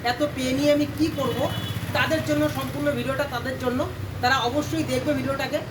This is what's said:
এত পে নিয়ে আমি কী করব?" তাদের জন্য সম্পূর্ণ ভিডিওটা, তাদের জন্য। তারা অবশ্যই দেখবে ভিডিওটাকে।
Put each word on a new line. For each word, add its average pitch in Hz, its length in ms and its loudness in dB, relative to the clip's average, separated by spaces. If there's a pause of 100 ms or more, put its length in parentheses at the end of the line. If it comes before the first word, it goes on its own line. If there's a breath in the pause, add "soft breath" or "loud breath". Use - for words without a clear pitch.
এত 247 180 0 (140)
পে 262 160 0
নিয়ে 285 200 4
আমি 294 140 4 (120)
কী 311 180 2
করব?" 254 320 0 (440)
তাদের 269 260 2 (100)
জন্য 302 220 2
সম্পূর্ণ 277 400 -2
ভিডিওটা, 262 400 -2
তাদের 254 280 -4
জন্য। 254 280 0 (360)
তারা 262 160 4
অবশ্যই 262 440 0
দেখবে 254 320 0
ভিডিওটাকে। 262 440 -2 (120)